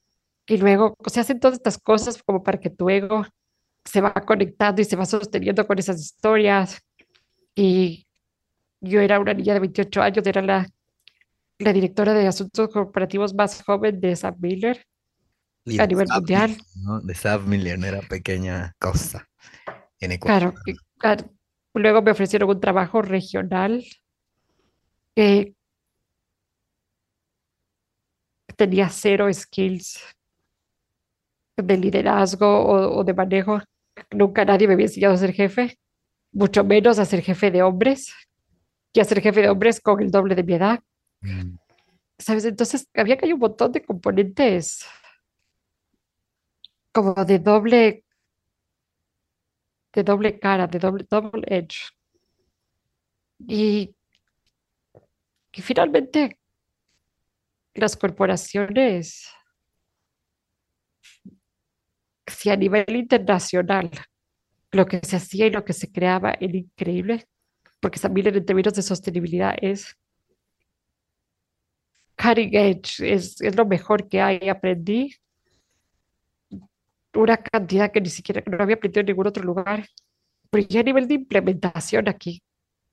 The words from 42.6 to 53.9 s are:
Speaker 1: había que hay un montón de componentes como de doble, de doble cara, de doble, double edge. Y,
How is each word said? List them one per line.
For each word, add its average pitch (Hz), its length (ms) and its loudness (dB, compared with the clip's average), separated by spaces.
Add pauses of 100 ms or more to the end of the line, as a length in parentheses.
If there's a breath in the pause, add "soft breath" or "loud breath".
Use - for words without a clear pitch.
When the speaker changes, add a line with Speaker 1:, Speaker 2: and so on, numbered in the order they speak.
Speaker 1:
había 226 220 2
que - 100 -2
hay 320 60 0
un 311 60 -2
montón 240 320 0
de 294 140 -4
componentes 196 1000 -2 (2000 soft breath)
como 196 220 2 (100)
de 190 140 4
doble, 214 640 4 (1900)
de 208 100 0
doble 202 380 0
cara, 190 260 0
de 175 140 -6
doble, 190 280 -2
double 214 380 -4
edge. - 440 -6 (1600)
Y, 208 480 -2 (1600)